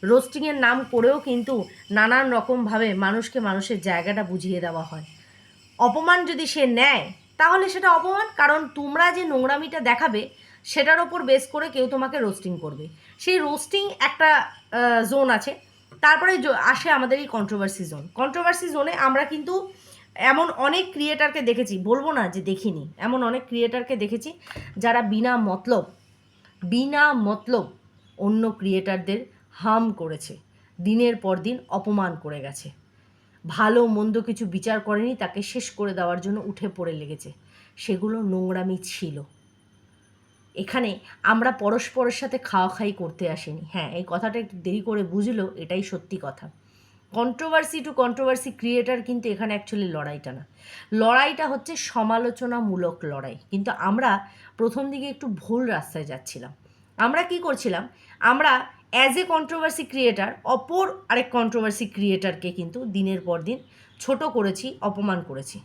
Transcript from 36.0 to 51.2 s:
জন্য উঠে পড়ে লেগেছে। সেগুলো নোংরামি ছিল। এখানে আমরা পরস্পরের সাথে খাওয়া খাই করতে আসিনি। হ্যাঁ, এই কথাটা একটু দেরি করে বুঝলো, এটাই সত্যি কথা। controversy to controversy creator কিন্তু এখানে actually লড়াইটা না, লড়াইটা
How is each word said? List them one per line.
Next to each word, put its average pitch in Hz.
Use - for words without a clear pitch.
জন্য 202
উঠে 202
পড়ে 165
লেগেছে। 147
সেগুলো 214
নোংরামি 185
ছিল। 147
এখানে 202
আমরা 226
পরস্পরের 240
সাথে -
খাওয়া 208
খাই 208
করতে 170
আসিনি। 160
হ্যাঁ, 160
এই 180
কথাটা 208
একটু 196
দেরি 185
করে 208
বুঝলো, 202
এটাই 175
সত্যি 185
কথা। 147
controversy 311
to 302
controversy 254
creator 240
কিন্তু 240
এখানে 208
actually 202
লড়াইটা 147
না, 135
লড়াইটা 262